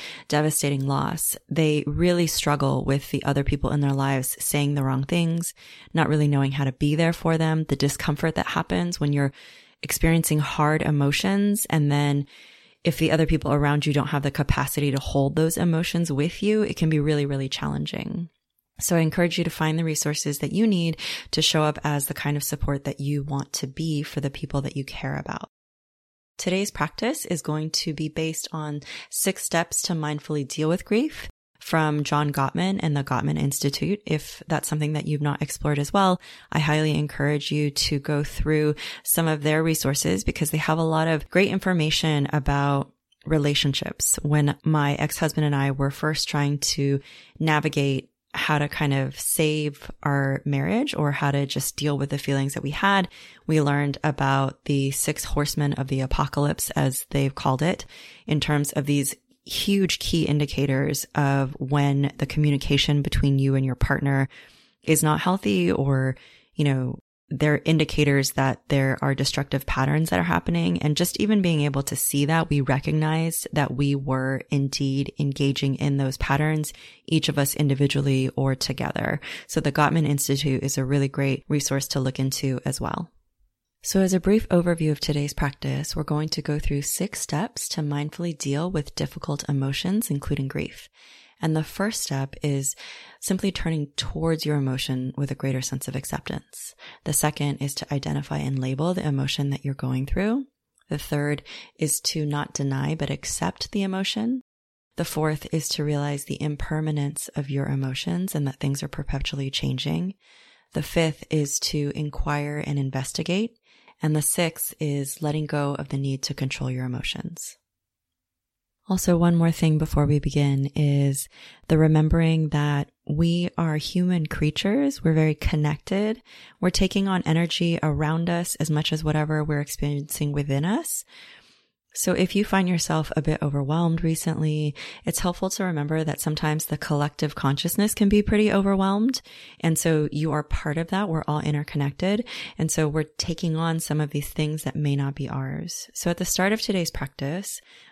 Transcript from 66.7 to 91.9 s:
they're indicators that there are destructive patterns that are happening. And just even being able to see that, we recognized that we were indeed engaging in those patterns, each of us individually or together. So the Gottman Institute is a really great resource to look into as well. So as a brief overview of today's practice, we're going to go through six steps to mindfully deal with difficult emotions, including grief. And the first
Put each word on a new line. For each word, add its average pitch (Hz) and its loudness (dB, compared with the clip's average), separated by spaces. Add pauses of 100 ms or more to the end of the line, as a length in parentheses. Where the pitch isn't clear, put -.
they're 147 4
indicators 147 4
that 135 0
there 135 2
are 139 2
destructive 139 -2
patterns 147 2
that - 4
are - 2
happening. 170 0
And 151 2
just 175 0
even 208 4
being 165 2
able 139 0
to - -6
see 143 0
that, 160 2
we 147 2
recognized 156 0
that 143 0
we 139 0
were 135 -2 (100)
indeed 139 0
engaging 139 0
in 143 0
those 135 0
patterns, 151 0 (320)
each 160 2
of 147 0
us 139 0
individually 139 2
or 135 0
together. - -2 (260)
So - -2
the 147 0
Gottman 151 4
Institute 139 0
is 139 -2
a 139 0
really 139 2
great 139 -2
resource 139 0
to 139 -2
look 131 -2
into 131 -2
as - -4
well. - -4 (720)
So - 2
as 190 4
a 185 4
brief 208 4
overview 170 4
of 147 0
today's 143 -2
practice, 139 -4
we're 156 -2
going 151 -2
to 156 -6
go 147 -2
through 143 0
six - -4
steps - -4
to - -4
mindfully 147 -4
deal 147 -2
with 160 -4
difficult - -6
emotions, 139 0
including 143 -2
grief. - -8 (540)
And 160 2
the 156 0
first 202 -4